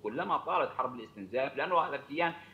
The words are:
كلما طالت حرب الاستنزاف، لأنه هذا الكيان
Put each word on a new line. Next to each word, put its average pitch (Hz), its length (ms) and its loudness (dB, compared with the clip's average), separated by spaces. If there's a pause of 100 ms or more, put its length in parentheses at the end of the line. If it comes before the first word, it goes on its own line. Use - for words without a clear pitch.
كلما 156 340 0
طالت 160 400 2
حرب 123 180 -2
الاستنزاف، 113 640 -2
لأنه 170 220 4
هذا 143 160 2
الكيان 160 380 0 (200)